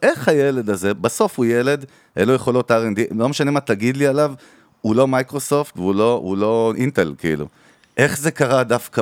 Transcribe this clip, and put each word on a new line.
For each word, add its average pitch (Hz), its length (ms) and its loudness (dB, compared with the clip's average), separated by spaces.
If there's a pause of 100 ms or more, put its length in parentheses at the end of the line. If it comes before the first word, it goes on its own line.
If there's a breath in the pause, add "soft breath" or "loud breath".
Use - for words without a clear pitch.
"איך 269 260 0
הילד 139 420 2
הזה, 98 240 0
בסוף 104 440 -2
הוא 123 80 0
ילד, 131 400 0 (300 soft breath)
אין 98 120 2
לו 127 60 4
יכולות 123 380 0
אר 113 160 2
אנד 104 80 -2
די, 110 160 0
לא 113 180 -2
משנה 143 220 -2
מה 147 80 -2
תגיד 120 380 -2
לי 143 100 2
עליו, 139 260 0 (480 soft breath)
הוא 110 140 0
לא 131 120 4
מייקרוסופט 135 680 -2
והוא 92 180 0
לא, 113 280 2
הוא 95 140 -4
לא 113 400 0
אינטל, 101 400 0
כאילו." 76 300 -4 (500 soft breath)
איך 131 200 0
זה 147 140 -2
קרה 131 320 2
דווקא 117 380 -2